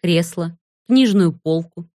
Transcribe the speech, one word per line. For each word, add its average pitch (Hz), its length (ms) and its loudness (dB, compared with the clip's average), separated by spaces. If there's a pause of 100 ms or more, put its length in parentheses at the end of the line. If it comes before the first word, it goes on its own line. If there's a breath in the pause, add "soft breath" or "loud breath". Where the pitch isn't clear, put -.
кресло, 170 580 -4 (280)
книжную 208 460 4
полку 165 640 -6